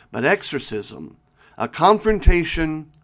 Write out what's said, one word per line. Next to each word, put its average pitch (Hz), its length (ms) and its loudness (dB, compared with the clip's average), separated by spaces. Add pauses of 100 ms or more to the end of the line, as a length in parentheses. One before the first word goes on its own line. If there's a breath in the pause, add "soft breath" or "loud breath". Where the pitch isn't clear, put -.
(100)
but 113 140 -4
exorcism, 131 920 -4 (420 soft breath)
a 120 100 -4
confrontation 175 1200 2 (140)